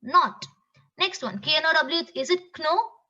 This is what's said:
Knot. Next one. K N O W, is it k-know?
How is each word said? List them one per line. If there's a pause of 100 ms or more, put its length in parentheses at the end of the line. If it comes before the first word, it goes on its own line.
Knot. (500)
Next
one.
K
N
O
W, (120)
is
it
k-know? (120)